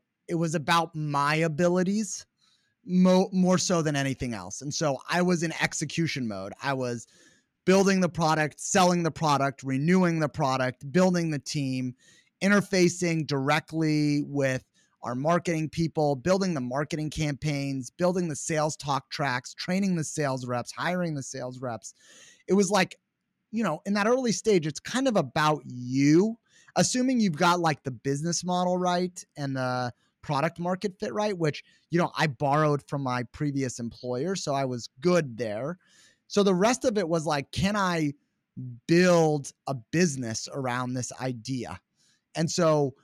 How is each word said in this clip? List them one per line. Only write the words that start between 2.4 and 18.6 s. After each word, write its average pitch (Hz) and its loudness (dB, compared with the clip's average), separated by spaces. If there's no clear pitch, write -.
mo-, 185 4
more 185 4
so 170 0
than 151 0
anything 135 -2
else. 92 -12
And 143 -8
so 143 -2
I 170 0
was 175 2
in 165 -2
execution 147 -4
mode. 98 -8
I 139 0
was 123 -4
building 190 6
the 180 2
product, 156 0
selling 180 2
the 160 0
product, 139 0
renewing 165 2
the 151 0
product, 131 -2
building 180 2
the 147 -4
team, 131 -4
interfacing 180 2
directly 147 0
with 135 -2
our 120 -6
marketing 156 0
people, 151 0
building 185 0
the 135 -4
marketing 147 -4
campaigns, 139 -4
building 180 0
the 143 -8
sales 156 -2